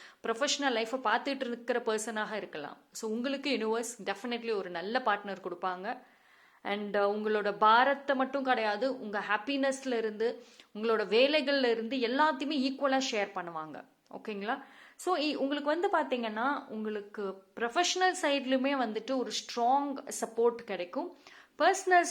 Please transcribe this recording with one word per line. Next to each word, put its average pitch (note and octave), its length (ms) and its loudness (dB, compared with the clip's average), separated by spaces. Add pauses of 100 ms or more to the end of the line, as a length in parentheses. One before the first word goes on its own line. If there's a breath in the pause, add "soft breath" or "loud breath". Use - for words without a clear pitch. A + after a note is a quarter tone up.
(240 loud breath)
ப்ரொஃபஷனல் C4+ 500 0
லைஃப்பை A3+ 300 -2
பார்த்துட்டு C4 420 0
இருக்கிற A#3+ 340 -2
பர்சனாக A3 520 -2
இருக்கலாம். E3+ 460 -8 (140)
So A3 200 -6
உங்களுக்கு C4+ 400 -2
யுனிவர்ஸ் A3 520 -2
definitely A3+ 520 -4
ஒரு F#3 140 -4
நல்ல F#3+ 360 -2
பார்ட்னர் G3+ 380 0
கொடுப்பாங்க. F#3 540 -6 (640 soft breath)
And, G#3 320 -4
அ, G3+ 120 4
உங்களோட G#3 500 0
பாரத்தை C4 580 6
மட்டும் C4 280 0
கிடையாது, A#3 560 0
உங்க G#3 200 -6
ஹாப்பினஸ்ல C4 800 0
இருந்து, A3 480 -2 (300 loud breath)
உங்களோட G#3+ 320 0
வேலைகள்ல C4+ 580 4
இருந்து A3+ 320 0
எல்லாத்தையுமே C#4 600 0
ஈக்குவலா C4+ 420 0 (100)
ஷேர் G3+ 240 -2
பண்ணுவாங்க. D#3+ 500 -10 (240)
ஓகேங்களா? G#3+ 540 -8 (320 loud breath)
So F4+ 220 -2
இ-, D4 180 0
உங்களுக்கு D4 540 0
வந்து - 40 -
பாத்தீங்கன்னா, C4 760 -2
உங்களுக்கு G#3 760 -8 (120)
ப்ரொஃபஷனல் F4 640 2
சைட்லயுமே C4+ 520 2
வந்துட்டு A#3+ 440 -2
ஒரு A#3 140 -4
ஸ்ட்ராங் C#4 800 0 (100)
சப்போர்ட் A#3 340 2
கிடைக்கும், G3+ 640 -6 (400 loud breath)
பர்சனல் F4+ 540 6